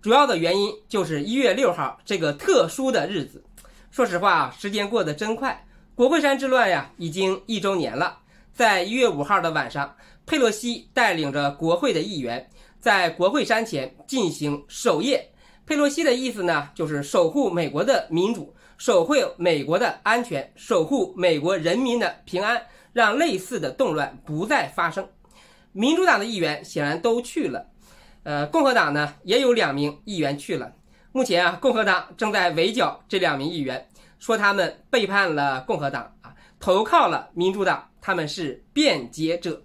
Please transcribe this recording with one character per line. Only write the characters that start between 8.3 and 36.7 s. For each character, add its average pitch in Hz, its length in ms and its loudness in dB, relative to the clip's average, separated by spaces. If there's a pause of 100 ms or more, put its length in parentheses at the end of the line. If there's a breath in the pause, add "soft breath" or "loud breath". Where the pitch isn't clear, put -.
在 208 280 2
一 190 100 -4
月 240 180 2
五 147 120 -4
号 185 200 0
的 165 100 -2
晚 143 180 -2
上， 139 240 -6 (320 soft breath)
佩 320 120 0
洛 247 120 4
西 233 440 -8
带 220 200 2
领 156 160 -2
着 143 220 0
国 165 240 0
会 240 160 0
的 165 80 0
议 185 200 -6
员 120 300 -8 (300 soft breath)
在 190 300 2
国 180 200 2
会 254 140 0
山 226 220 0
前 135 280 -6 (140)
进 214 240 0
行 147 380 -6
守 165 320 0
夜。 254 320 -2 (320 soft breath)
佩 311 100 -2
洛 294 140 4
西 285 120 -4
的 302 120 4
意 254 180 -2
思 202 120 -6
呢， 156 300 0
就 160 140 -4
是 147 160 -4
守 165 260 2
护 214 220 0
美 170 160 -2
国 147 160 -2
的 233 260 2
民 180 240 0
主， 185 220 -12 (220 soft breath)
守 190 260 4
护 214 120 2 (200)
美 165 300 0
国 160 120 0
的 220 260 -2
安 233 200 0
全， 143 320 -8
守 - 300 0
护 247 320 0
美 175 200 2
国 175 200 0
人 170 200 0
民 240 220 0
的 196 240 -4
平 175 180 -4
安， 233 220 -2 (280 loud breath)
让 226 280 2
类 302 180 2
似 - 220 -6
的 151 100 -4
动 208 240 0
乱 147 320 -4
不 156 220 -4
再 240 200 0
发 170 220 -2
生。 190 180 -8 (640 soft breath)
民 247 240 2
主 359 80 2
党 320 140 4
的 202 80 -2
议 226 120 -6
员 151 280 -2
显 - 180 -4
然 151 160 -2
都 233 220 0
去 240 260 -4
了， 127 200 -8 (560 soft breath)
呃， 147 240 -4
共 320 160 2
和 262 100 4
党 170 200 4
呢， 147 200 -2 (100)
也 202 160 2
有 254 140 4
两 170 220 2
名 143 300 -4
议 208 120 -8
员 143 180 -2
去 147 220 -8
了。 117 160 -10 (380 soft breath)
目 262 120 0
前 175 220 2
啊， 175 160 0
共 262 100 4
和 220 120 2
党 196 240 0 (100)
正 214 140 -2
在 185 200 2
围 170 220 0
剿 196 340 -2
这 196 120 -2
两 160 180 0
名 139 100 -4
议 170 120 -6
员， 131 280 -6 (300 soft breath)
说 - 180 -2
他 202 200 2
们 180 340 -2
背 233 160 2
叛 190 300 0
了 139 260 0
共 190 160 -4
和 143 140 -4
党 123 300 -10
啊， - 120 -20 (260 soft breath)
投 196 240 2